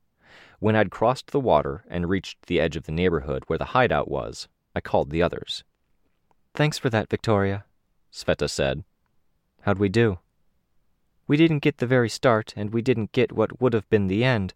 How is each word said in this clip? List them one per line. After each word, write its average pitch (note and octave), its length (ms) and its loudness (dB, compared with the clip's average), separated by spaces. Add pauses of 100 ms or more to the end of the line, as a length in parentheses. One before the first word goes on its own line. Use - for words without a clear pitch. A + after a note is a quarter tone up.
(600)
When G#2+ 160 2
I'd G2+ 160 2
crossed - 400 -2
the C#3+ 80 0
water D2 500 2
and E2+ 200 -4
reached - 380 -4
the E2 120 2
edge D#2+ 160 0
of E2 100 -10
the D#2+ 60 -8
neighborhood D#2 560 0
where D#2+ 100 -2
the C#2+ 80 -6
hideout E2 440 0
was, A#1+ 380 -8 (280)
I - 60 -6
called D#2 280 0
the D#2+ 120 0
others. - 420 -4 (880)
"Thanks D3+ 240 0
for C3+ 120 -4
that, A2 200 -2
Victoria," G2+ 560 0 (460)
Sveta - 380 -2
said. C#2+ 340 -2 (800)
"How'd G2+ 180 0
we G2+ 100 2
do?" G#2 300 2 (1080)
"We C#3+ 100 2
didn't D#3+ 220 4
get C#3+ 180 0
the B2 100 -2
very A#2+ 220 2
start, A2+ 460 0
and G#2+ 160 -6
we A#2 100 -2
didn't A2+ 300 -2
get A#2+ 220 0
what A2 260 -2
would B2 140 0
have G#2+ 160 -2
been G2+ 180 2
the G2+ 160 0
end, A2+ 320 0